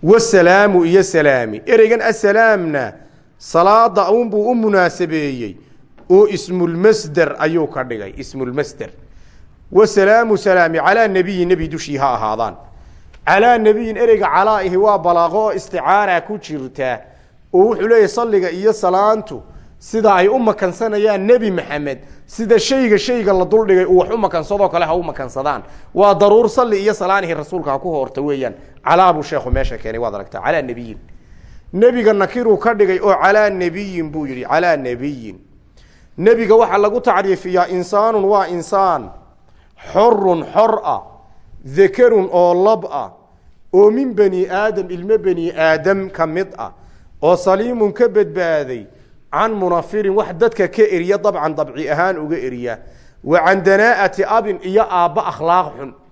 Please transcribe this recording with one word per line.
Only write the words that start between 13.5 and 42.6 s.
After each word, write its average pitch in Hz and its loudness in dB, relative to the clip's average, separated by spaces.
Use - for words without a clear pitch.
nebiyin, 220 0
ereyga 220 2
calaa 202 2
ihi 185 -2
waa 202 2
balaaqo 170 0
oo 214 -2
isticaara 180 -2
ku 208 -10
jirta, 131 -8
oo 180 6
wuxuu 214 -2
leeyahay 226 4
salliga 208 -2
iyo 190 -2
salaantu 202 -2
sida 214 2
ay 180 4
u 247 2
makansanayaan 208 -2
Nebi 220 2
Maxamed, 147 -6
sida 220 0
shayga, 233 2
shayga 220 -2
la 185 2
duldhigay 196 2
uu 180 4
wax - 0
u 226 -4
makansadoo 196 -2
kale 170 0
ha 160 -2
u 180 -4
makansadaan. 135 -8
Waa 202 4
daruur 208 4
salli 220 0
iyo 208 0
salaanihi 185 -2
rasuulka 156 -8
ha 135 -2
ku 180 -8
hoorta 139 -6
weeyaan. 135 -4
Calaa 175 4
buu 151 -2
sheekhu 135 -6
meesha 127 -2
keenay, 110 -8
waad 113 -4
aragtaa. 98 -12
Calaa 151 0
nebiyin. 120 -10
Nebiga 226 2
nakiruu 208 0
ka 233 0
dhigay 190 2
oo 196 2
calaa 208 4
nebiyin 180 -6
buu 151 -8
yidhi. 127 -10
Calaa 160 0
nebiyin. 123 -8
Nebiga 220 4
waxaa 214 2
lagu 208 0
tacriifiyaa 185 0
insaanun, 202 0
waa 196 2
insaan. 170 -2
Xorrun, 196 2
xor 214 2
ah. 123 -4
Dakarun, 196 2
oo 175 2